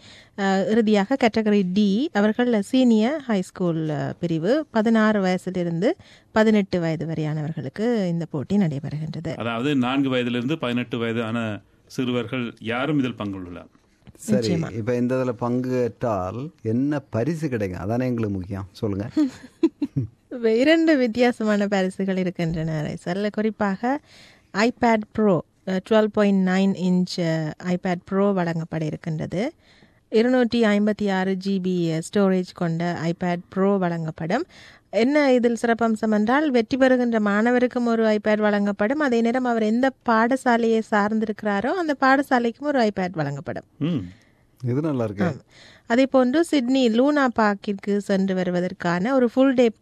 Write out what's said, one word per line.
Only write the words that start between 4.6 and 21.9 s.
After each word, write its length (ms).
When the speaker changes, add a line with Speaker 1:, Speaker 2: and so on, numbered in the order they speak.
Speaker 1:
பதினாறு 520
வயசிலிருந்து 680
பதினெட்டு 480
வயது 260
வரையானவர்களுக்கு 1000
இந்த 180
போட்டி 300
நடைபெறுகின்றது. 800
Speaker 2:
அதாவது 400
நான்கு 320
வயதிலிருந்து 500
பதினெட்டு 400
வயதான 400
சிறுவர்கள் 720
யாரும் 380
இதில் 160
பங்கு 180
கொள்ளலாம். 380
Speaker 3:
சரி, 220
Speaker 1:
நிச்சயமா. 340
Speaker 3:
இப்ப 240
இந்த 180
இதுல 240
பங்கேற்றால் 1000
என்ன 360
பரிசு 380
கிடைக்கும்? 320
அதானே 260
எங்களுக்கு 300
முக்கியம். 360
சொல்லுங்க. 320
Speaker 1:
<laughs> 960
இப்ப 240
இரண்டு 420
வித்தியாசமான 720
பரிசுகள் 500